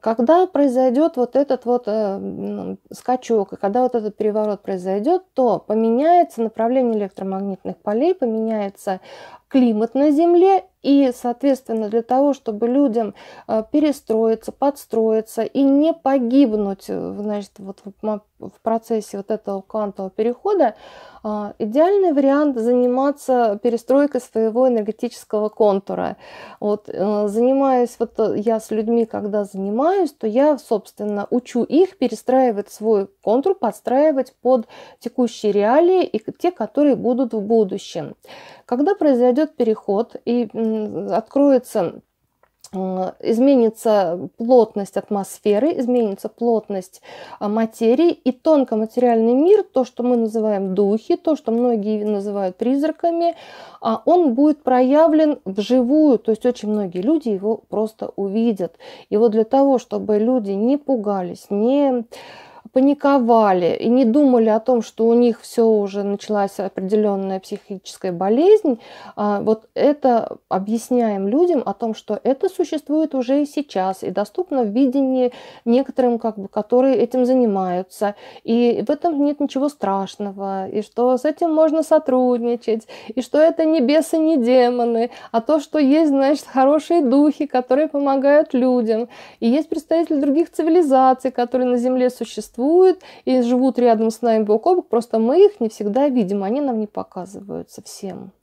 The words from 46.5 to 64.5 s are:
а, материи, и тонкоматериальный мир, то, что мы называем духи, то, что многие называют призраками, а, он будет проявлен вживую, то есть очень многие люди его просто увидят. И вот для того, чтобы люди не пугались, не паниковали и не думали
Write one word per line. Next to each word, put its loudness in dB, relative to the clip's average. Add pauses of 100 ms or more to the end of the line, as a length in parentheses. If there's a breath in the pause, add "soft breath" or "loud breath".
а, -4
материи, 2
и -4
тонкоматериальный 0
мир, 4
то, -2
что -10
мы 2
называем -2
духи, 0
то, -2
что -6
многие -2
называют -4
призраками, -2 (480 loud breath)
а, -4
он 4
будет 2
проявлен 4
вживую, 2
то -4
есть -4
очень -4
многие -4
люди -2
его -4 (100)
просто -6
увидят. -2 (340 loud breath)
И -2
вот 4
для 2
того, 2
чтобы -4
люди 0
не 0
пугались, -4
не 0 (680 loud breath)
паниковали 2
и -2
не 4
думали 4